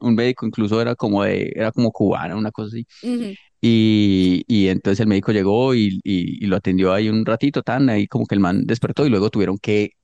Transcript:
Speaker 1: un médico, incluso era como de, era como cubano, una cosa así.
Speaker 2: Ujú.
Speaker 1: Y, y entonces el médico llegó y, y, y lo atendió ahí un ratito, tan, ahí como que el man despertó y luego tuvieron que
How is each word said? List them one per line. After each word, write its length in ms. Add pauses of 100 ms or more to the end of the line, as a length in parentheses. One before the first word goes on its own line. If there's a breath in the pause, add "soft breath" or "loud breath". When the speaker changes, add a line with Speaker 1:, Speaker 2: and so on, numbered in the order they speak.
Speaker 1:
un 140
médico, 300
incluso 360
era 140
como 280
de, 320
era 160
como 200
cubano, 460
una 140
cosa 180
así. 160 (160 loud breath)
Speaker 2:
Ujú. 320 (280 loud breath)
Speaker 1:
Y, 840
y 220
entonces 320
el 60
médico 260
llegó 420
y, 280
y, 400
y 40
lo 100
atendió 360
ahí 160
un 160
ratito, 380
tan, 260
ahí 180
como 200
que 80
el 60
man 240
despertó 400
y 40
luego 220
tuvieron 280
que 320 (120)